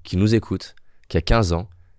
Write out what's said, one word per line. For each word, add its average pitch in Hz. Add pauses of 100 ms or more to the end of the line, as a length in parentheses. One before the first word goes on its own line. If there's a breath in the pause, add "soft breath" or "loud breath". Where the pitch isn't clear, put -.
qui -
nous 104
écoute, - (320)
qui 92
a -
quinze 107
ans, 87 (300)